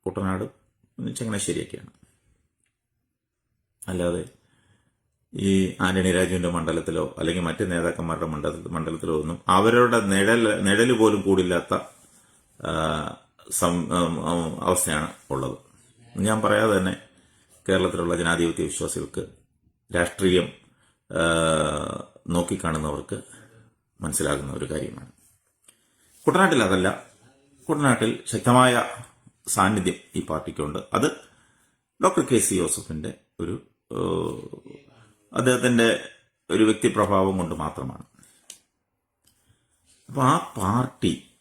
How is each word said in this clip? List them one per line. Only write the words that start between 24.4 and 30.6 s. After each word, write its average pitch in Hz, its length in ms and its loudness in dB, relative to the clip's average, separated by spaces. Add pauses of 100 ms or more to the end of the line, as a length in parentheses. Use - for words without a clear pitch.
ഒരു 71 180 -6
കാര്യമാണ്. - 400 -8 (1120)
കുട്ടനാട്ടിൽ 151 380 4
അതല്ല. 92 420 0 (640)
കുട്ടനാട്ടിൽ 135 580 0
ശക്തമായ 120 580 4 (600)
സാന്നിധ്യം 95 480 2 (200)
ഈ - 100 -4
പാർട്ടിക്കുണ്ട്. 76 540 -6 (140)